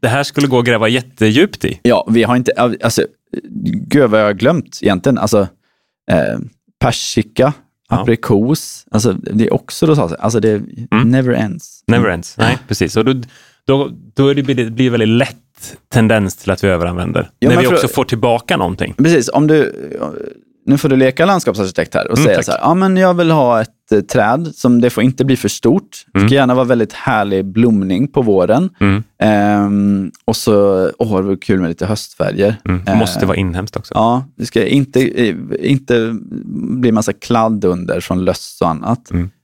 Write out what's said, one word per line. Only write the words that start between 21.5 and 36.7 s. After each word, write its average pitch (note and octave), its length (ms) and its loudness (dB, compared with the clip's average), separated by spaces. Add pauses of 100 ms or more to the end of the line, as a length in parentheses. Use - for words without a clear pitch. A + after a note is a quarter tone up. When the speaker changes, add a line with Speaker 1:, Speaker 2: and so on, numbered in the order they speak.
Speaker 2:
här - 160 -2
och A#2 80 0
Speaker 1:
Mm, D3 80 4
Speaker 2:
säga G2+ 100 4
Speaker 1:
tack. E2 80 0
Speaker 2:
så - 80 -4
här: - 60 -2
"Ja, D#3 160 2
men F#3+ 220 2
jag F#3 180 4
vill F3 160 2
ha B2 300 2
ett, - 320 -6
eh, G#2+ 80 4
träd B2+ 540 0
som, A#2+ 260 2
det A#2+ 100 2
får G#2+ 140 -2
inte C3 200 0
bli C3+ 120 2
för G#2 120 -4
stort. C#3 420 0 (220)
Det F#2+ 60 0
ska G2+ 80 4
Speaker 1:
Mm. A#2 60 4
Speaker 2:
gärna C3 220 2
vara B2+ 100 2
väldigt A#2+ 280 0
härlig G2+ 520 -2
blomning G2+ 640 0
på C#3 140 -2
våren. A2 480 2 (100)
Speaker 1:
Mm. G2+ 220 0 (200)
Speaker 2:
Ehm, G2+ 880 0 (140)
och A2 120 -2
så, G2+ 480 2 (140)
åh, G#2+ 180 -2
det F#2 60 0
vore F#2+ 140 0
kul G2 240 -2
med F2 80 -2
lite E2+ 180 -6
höstfärger." G#2 760 -2
Speaker 1:
Mm. F#2 220 -4
Speaker 2:
Eh, A2+ 120 0
Speaker 1:
Måste G2+ 280 0
vara F#2 100 0
inhemskt F#2 400 -4
också. - 180 -12
Speaker 2:
Ja, A#2+ 300 0 (120)
det A2+ 100 -8
ska A2 200 -2
inte, C3 340 0 (280)
eh, F2+ 60 -2 (240)
inte A#2+ 580 -2 (640)